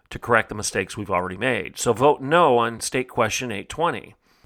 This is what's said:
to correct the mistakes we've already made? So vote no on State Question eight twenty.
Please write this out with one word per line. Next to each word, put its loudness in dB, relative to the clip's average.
to -10
correct 2
the -8
mistakes -4
we've -8
already 0
made? -4
So 2
vote 4
no 4
on -2
State -4
Question -2
eight -10
twenty. -4